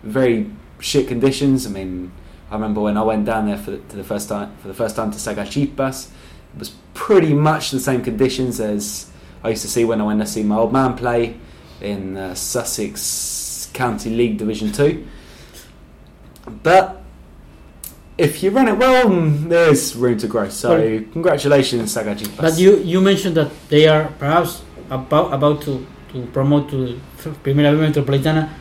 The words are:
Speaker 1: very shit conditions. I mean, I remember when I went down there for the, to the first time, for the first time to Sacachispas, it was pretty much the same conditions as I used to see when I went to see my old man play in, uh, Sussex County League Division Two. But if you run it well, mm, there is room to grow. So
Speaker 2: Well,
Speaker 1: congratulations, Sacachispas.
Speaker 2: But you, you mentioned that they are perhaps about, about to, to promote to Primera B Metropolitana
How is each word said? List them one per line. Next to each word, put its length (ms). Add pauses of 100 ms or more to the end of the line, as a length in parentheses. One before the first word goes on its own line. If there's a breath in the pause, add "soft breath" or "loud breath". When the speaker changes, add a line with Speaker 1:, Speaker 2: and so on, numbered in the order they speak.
Speaker 1:
very 480 (300)
shit 280
conditions. 580
I 40
mean, 400 (400 loud breath)
I 40
remember 280
when 160
I 40
went 220
down 220
there 100
for 160
the, 60
to 180
the 80
first 240
time, 320
for 80
the 60
first 220
time 160
to 60
Sacachispas, 880 (460 loud breath)
it 40
was 140 (220)
pretty 380
much 380
the 100
same 220
conditions 580
as 460 (360 loud breath)
I 80
used 120
to 60
see 180
when 140
I 40
went 160
to 60
see 160
my 140
old 180
man 200
play 420 (440 loud breath)
in, 380
uh, 160
Sussex 1400
County 380
League 260
Division 360
Two. 340 (1600 loud breath)
But 400 (1120)
if 260
you 80
run 180
it 80
well, 320
mm, 400
there 220
is 240
room 240
to 80
grow. 220
So 300
Speaker 2:
Well, 220 (120)
Speaker 1:
congratulations, 840
Sacachispas. 460
Speaker 2:
But 180
you, 200
you 220
mentioned 360
that 140 (180)
they 180
are 320
perhaps 440 (280)
about, 420
about 300
to, 240 (260)
to 200
promote 380
to 300 (440)
Primera 280
B 60 (220)
Metropolitana 480 (120)